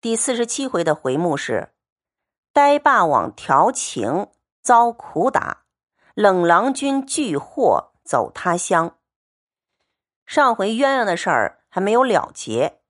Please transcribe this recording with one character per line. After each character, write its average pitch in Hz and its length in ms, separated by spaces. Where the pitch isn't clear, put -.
第 226 140
四 240 200
十 233 100
七 269 220
回 170 160
的 160 120
回 131 220
目 165 180
是： - 380
“呆 285 260
霸 254 260
王 127 300
调 160 360
情 131 560
遭 240 300
苦 233 380
打， - 360
冷 190 300
郎 180 300
君 269 320
拒 233 320
货 143 540
走 - 280
他 175 240
乡。” 170 420
上 262 300
回 196 160
鸳 269 300
鸯 220 40
的 175 120
事 - 120
儿 120 400
还 180 120
没 202 100
有 240 120
了 226 300
结 - 460